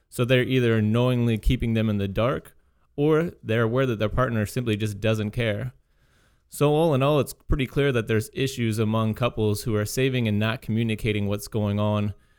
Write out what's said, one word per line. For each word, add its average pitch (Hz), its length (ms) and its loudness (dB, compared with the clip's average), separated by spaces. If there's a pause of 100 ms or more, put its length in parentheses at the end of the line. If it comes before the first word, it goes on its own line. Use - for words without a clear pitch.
So 123 160 -2
they're 127 180 4
either 117 380 2
knowingly 120 560 2
keeping 117 360 0
them 110 160 2
in 104 100 0
the 98 80 -2
dark, 113 480 -4 (420)
or 151 340 2 (120)
they're 113 200 0
aware 123 220 0
that 117 140 0
their 107 100 0
partner 117 360 0
simply 117 300 -2
just 104 240 -4
doesn't 107 320 -2
care. 113 420 -4 (760)
So 147 240 2
all 156 200 2
in 131 80 2
all, 143 180 2
it's - 140 -2
pretty 147 320 -2
clear 143 260 0
that 117 160 0
there's 110 260 0
issues 123 440 -2
among 110 360 0
couples 107 500 -2
who 110 120 -2
are 104 100 0
saving 127 420 0
and 104 100 0
not 110 240 -2
communicating 107 680 -2
what's 104 200 -4
going 104 320 -2
on 104 340 0 (260)